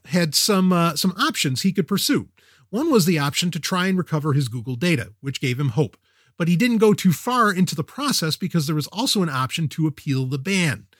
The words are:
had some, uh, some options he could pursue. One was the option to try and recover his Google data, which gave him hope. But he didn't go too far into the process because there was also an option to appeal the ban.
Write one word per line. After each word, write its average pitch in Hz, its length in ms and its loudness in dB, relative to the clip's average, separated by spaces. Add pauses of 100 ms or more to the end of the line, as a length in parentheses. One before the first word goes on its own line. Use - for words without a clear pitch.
had 165 280 0
some, 185 360 2
uh, 170 240 2
some 185 220 0
options 165 440 -2
he 190 100 2
could 180 160 -2
pursue. 185 400 0 (420)
One 302 220 -2
was 220 140 4
the 170 120 2
option 143 340 -2
to 170 80 -6
try 180 280 -2
and 190 100 0
recover 156 360 -2
his 135 160 0
Google 120 260 -8
data, 135 460 -2
which 135 200 -8
gave 127 180 0
him 143 100 0
hope. 117 280 -2 (400)
But 170 100 -2
he 175 80 4
didn't 233 220 2
go 214 160 6
too 185 200 4
far 240 380 0
into 180 220 0
the 151 100 -4
process 226 520 -2
because 160 320 -2
there 156 80 -2
was 151 120 -2
also 220 360 -2
an 165 60 -2
option 135 400 -2
to 156 180 -2
appeal 135 380 -4
the 131 120 -4
ban. 143 480 -2 (140)